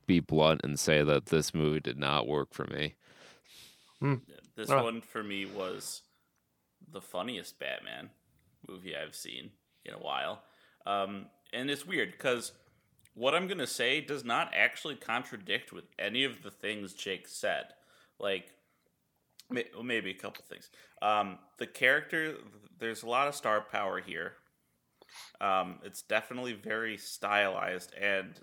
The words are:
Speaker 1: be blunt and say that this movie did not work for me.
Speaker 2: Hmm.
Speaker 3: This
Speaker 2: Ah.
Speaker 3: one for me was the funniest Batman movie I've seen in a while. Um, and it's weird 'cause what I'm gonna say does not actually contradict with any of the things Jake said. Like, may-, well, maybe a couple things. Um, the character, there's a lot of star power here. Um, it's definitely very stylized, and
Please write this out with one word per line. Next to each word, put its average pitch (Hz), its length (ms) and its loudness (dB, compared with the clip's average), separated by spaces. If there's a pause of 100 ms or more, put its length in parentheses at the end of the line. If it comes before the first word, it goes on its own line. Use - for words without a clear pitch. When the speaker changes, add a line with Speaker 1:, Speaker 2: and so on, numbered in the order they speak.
Speaker 1:
be 87 140 8
blunt 78 440 6
and 71 160 -2
say 76 240 6
that 73 240 4
this 80 260 4
movie 76 260 2
did 65 180 -4
not 71 300 2
work 71 260 0
for - 120 -4
me. 76 300 -4 (1040)
Speaker 2:
Hmm. 139 160 0 (400)
Speaker 3:
This 110 140 -6
Speaker 2:
Ah. 135 140 4
Speaker 3:
one 117 180 -4
for 110 220 -8
me 98 220 -4
was 95 560 -6 (920)
the 95 100 -12
funniest 95 580 -8
Batman 67 500 -8 (580)
movie 92 280 -12
I've 76 200 -8
seen - 360 -12 (340)
in 50 80 -12
a 50 60 -12
while. 73 440 -4 (420)
Um, 98 420 -2 (260)
and 127 160 -4
it's 139 160 -4
weird 135 320 -2
'cause 123 360 0 (600)
what 131 220 2
I'm 185 120 2
gonna 175 200 -2
say 131 340 2
does 139 220 -6
not 123 300 0
actually 123 420 2
contradict 110 800 -4
with 87 120 -14 (120)
any 110 260 0
of 117 200 -2
the 101 80 -12
things 101 420 -6
Jake - 340 -6
said. - 460 -2 (440)
Like, 98 360 -2 (960)
may-, 123 240 -4
well, 107 100 -12
maybe 113 280 -2
a - 40 -8
couple - 300 -12
things. - 240 -18 (320)
Um, 104 360 2 (200)
the 117 100 -6
character, 151 680 2 (400)
there's 113 260 -6
a 113 60 -6
lot 131 180 4
of 143 80 -4
star 107 260 2
power 98 380 -2
here. 90 360 -8 (1040)
Um, 92 420 2
it's 98 180 -14
definitely 123 520 -2
very 107 440 -4
stylized, 95 960 0
and 95 460 0